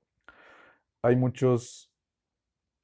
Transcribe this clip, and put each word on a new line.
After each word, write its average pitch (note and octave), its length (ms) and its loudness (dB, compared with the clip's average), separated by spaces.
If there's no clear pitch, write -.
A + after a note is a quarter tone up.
hay B2 140 2
muchos B2+ 760 -2